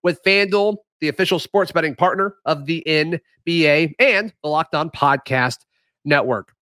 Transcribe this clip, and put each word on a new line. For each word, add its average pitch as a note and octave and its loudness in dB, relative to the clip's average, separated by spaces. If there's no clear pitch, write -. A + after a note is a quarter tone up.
with F3 -2
FanDuel, G3+ 0
the D3+ -2
official F3+ -2
sports - -2
betting D#3 -2
partner F#3+ -2
of C#3+ -4
the D#3+ -6
N D#3 0
B E3+ 2
A D3 2
and A3 2
the D3+ -4
Locked D#3+ -2
On D3+ -2
Podcast C3 0
Network. B2+ 0